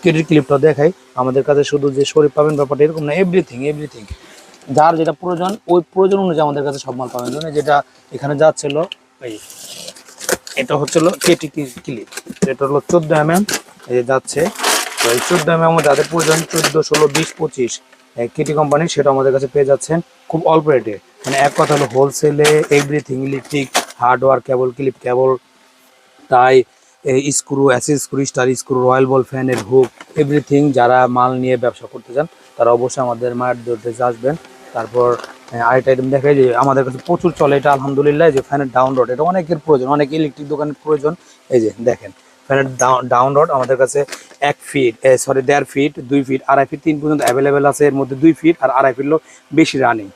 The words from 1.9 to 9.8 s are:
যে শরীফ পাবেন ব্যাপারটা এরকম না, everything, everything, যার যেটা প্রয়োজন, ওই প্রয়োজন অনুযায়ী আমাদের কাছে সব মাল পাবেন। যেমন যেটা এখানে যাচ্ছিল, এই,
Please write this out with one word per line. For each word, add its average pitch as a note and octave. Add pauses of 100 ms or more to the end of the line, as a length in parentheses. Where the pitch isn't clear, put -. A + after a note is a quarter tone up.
যে C3+
শরীফ D3
পাবেন D3+
ব্যাপারটা C#3+
এরকম D#3
না, D3
everything, F3 (100)
everything, D3 (680)
যার D#3+
যেটা D#3+
প্রয়োজন, F3+ (120)
ওই F3 (120)
প্রয়োজন F#3+
অনুযায়ী E3+
আমাদের D3
কাছে C#3
সব C3
মাল B2
পাবেন। B2
যেমন D#3
যেটা C#3+ (300)
এখানে C#3+
যাচ্ছিল, D3 (400)
এই, A2+ (1160)